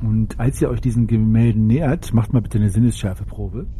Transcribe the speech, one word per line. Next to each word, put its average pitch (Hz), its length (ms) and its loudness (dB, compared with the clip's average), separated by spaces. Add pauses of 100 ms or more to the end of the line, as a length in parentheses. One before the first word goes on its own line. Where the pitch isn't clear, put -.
Und 110 400 -2
als 127 200 -2
ihr 135 100 0
euch 113 100 -4
diesen 120 260 0
Gemälden 110 600 2
nähert, 139 480 0
macht 113 180 2
mal 123 80 4
bitte 107 180 -4
eine 104 120 2
Sinnesschärfeprobe. 101 960 -2 (140)